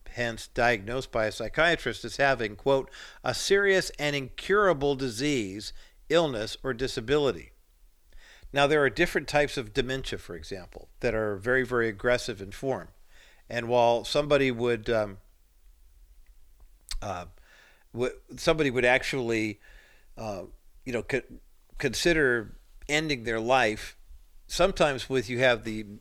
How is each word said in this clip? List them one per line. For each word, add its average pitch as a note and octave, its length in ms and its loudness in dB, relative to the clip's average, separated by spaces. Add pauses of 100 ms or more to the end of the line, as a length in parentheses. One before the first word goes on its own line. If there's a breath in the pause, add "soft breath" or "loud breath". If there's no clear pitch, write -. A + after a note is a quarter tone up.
(120)
hence A#2 340 -4
diagnosed A#2+ 680 0
by A2 140 2
a G#2 60 -2
psychiatrist C3+ 720 0
as A2+ 140 -10
having, A#2+ 400 2
quote, C3+ 340 0 (320 loud breath)
"a A#2+ 120 -2
serious G3 640 4
and D3 180 -2
incurable C#3+ 800 2
disease, A#2+ 800 -2 (340 soft breath)
illness, C#3+ 540 2
or C3+ 100 -2
disability." B2 800 0 (1040 soft breath)
Now, C#3 120 4
there D3 160 4
are C3+ 60 6
different D3+ 400 0
types D3 300 2
of G#2+ 160 -8
dementia, C3 440 -2
for - 160 -14
example, - 540 -14 (120)
that A#2 140 0
are G#2+ 220 0
very, B2 260 0
very A#2 260 0
aggressive A2+ 520 -2
in G2 120 -12
form. A2+ 360 -4 (640 soft breath)
And A#2 180 -6
while A#2 340 4
somebody C#3+ 480 2
would, A#2 380 0
um, G#2+ 300 0 (1800)
uh, F2 240 -8 (640 soft breath)
w-, A#2+ 260 -4 (200)
somebody D#3 320 2
would A#2+ 160 2
actually, A#2 720 0 (560 soft breath)
uh, G#2 280 -10 (420)
you B2 80 -4
know, A2 80 -2
co-, C3 180 -2 (560)
consider C3 800 0 (300)
ending D3 360 -2
their A2+ 160 -2
life, A2+ 540 2 (520)
sometimes D3 640 0
with, B2+ 180 0
you B2 120 -2
have A#2+ 240 4
the A2 200 -6 (160)